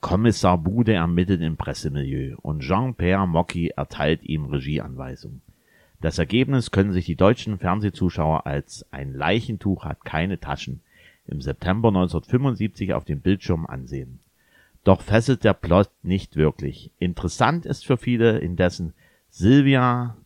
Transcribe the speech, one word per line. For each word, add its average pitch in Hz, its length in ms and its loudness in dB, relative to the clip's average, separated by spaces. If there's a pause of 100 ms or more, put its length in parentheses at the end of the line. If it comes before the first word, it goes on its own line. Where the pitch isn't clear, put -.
Kommissar 98 580 4
Bude 104 340 2
ermittelt 87 480 2
im 80 160 -2
Pressemilieu 69 840 -6
und 76 180 -4
Jean-Pierre 95 640 0
Mocky 85 420 0
erteilt 73 540 -2
ihm 76 220 -4
Regieanweisungen. 69 960 -8 (600)
Das 80 160 -2
Ergebnis 127 540 0
können 98 200 2
sich 90 140 -2
die 82 100 -4
deutschen 101 420 2
Fernsehzuschauer 90 880 0
als - 440 -8
„Ein 69 240 -10
Leichentuch 98 720 -2
hat - 180 -8
keine 85 360 -2
Taschen“ 71 420 -10 (440)
im 73 140 -8
September 92 500 0
neunzehnhundertfünfundsiebzig 98 1040 0
auf - 140 -4
dem 71 160 -4
Bildschirm 90 420 0
ansehen. 65 540 -12 (640)
Doch 95 180 6
fesselt 117 420 2
der 104 120 4
Plot 90 340 4 (140)
nicht 95 340 -4
wirklich. 73 640 -2
Interessant 110 680 0
ist - 220 -8
für 131 100 2
viele 117 440 2
indessen 87 520 -2 (380)
Sylvia 123 960 4